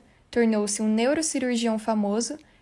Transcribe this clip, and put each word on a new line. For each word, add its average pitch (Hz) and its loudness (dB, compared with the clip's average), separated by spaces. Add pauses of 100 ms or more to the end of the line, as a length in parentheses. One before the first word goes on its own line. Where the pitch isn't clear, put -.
(300)
tornou-se 220 2
um 214 0
neurocirurgião 247 0
famoso, 214 -2 (240)